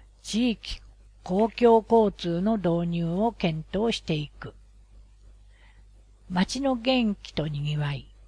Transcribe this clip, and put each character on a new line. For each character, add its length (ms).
地 300
域 280
公 260
共 400
交 260
通 240
の 180
導 300
入 180
を 260
検 340
討 160
し 80
て 140
い 140
く。 260
街 300
の 160
元 400
気 180
と 140
に 140
ぎ 140
わ 160
い。 140